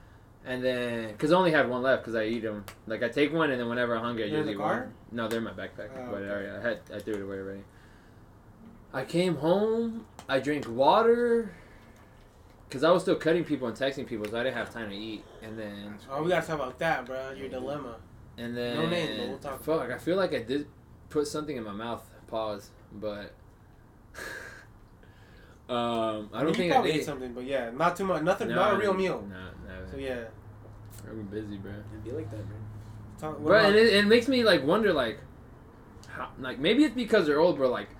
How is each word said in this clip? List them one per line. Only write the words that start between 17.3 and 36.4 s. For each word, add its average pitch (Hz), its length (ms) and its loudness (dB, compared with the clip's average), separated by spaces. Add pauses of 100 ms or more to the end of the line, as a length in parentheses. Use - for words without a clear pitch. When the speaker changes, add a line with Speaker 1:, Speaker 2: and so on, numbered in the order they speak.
Speaker 2:
Your 135 140 -10
dilemma. 127 500 -8 (380)
Speaker 1:
And 120 220 -8
then 120 200 -4
Speaker 2:
No 160 120 0
name, 160 300 -2
but 120 100 -4
we'll 135 80 -8
talk 135 240 -10
Speaker 1:
fuck, 156 140 0
Speaker 2:
about 127 160 -2
it. - 20 -4
Speaker 1:
I 113 60 -6
feel 175 180 0
like 185 160 2
I 113 80 -2
did 135 240 -2 (460)
put 147 160 0
something 151 280 -6
in 113 80 -8
my 104 80 -8
mouth. 110 320 -6 (220)
Pause. 107 460 -6 (200)
But 104 440 -8 (800)
<laughs> - 80 -12 (1500)
um, 123 60 0
I - 40 2
Speaker 2:
I 117 380 0
mean, 107 140 -10
Speaker 1:
don't 123 180 0
Speaker 2:
you - 60 2
Speaker 1:
think 175 160 2
I - 40 6
Speaker 2:
probably 220 160 4
Speaker 1:
did. 151 80 0
Speaker 2:
ate 131 60 -2
something, 127 280 -8
but 123 120 -10
yeah, 127 300 -2
not 170 200 2
too 196 100 -4
much. 165 180 0
Nothing. 220 260 0
Speaker 1:
No, - 60 -2
Speaker 2:
not 202 180 4
a - 20 4
Speaker 1:
I - 20 2
Speaker 2:
real 202 140 2
Speaker 1:
didn't. 185 60 0
Speaker 2:
meal. 139 320 -2
Speaker 1:
No, 95 60 -12
no, 92 60 -12 (320)
I 92 120 -12
Speaker 2:
So 92 60 -14
Speaker 1:
haven't. 139 100 -10
Speaker 2:
yeah. 127 220 -6 (840)
Speaker 1:
I've 113 80 -12
been 107 100 -8
busy, 101 320 -8
bro. 98 140 -12
Speaker 3:
It'd 107 320 -12
be 113 80 -10
like 151 200 -8
that, 110 60 -10
man. 107 100 -10 (720)
Speaker 2:
Talk, 156 200 -8
what 147 80 -6
Speaker 1:
Bro, 202 120 10
Speaker 2:
about 202 100 8
Speaker 1:
and 202 80 8
it, 220 160 8
it 202 140 6
makes 240 200 8
me, 247 160 4
like, 175 200 6
wonder, 196 300 4
like, 120 260 0 (880)
how, - 220 -10 (100)
like, 127 200 -8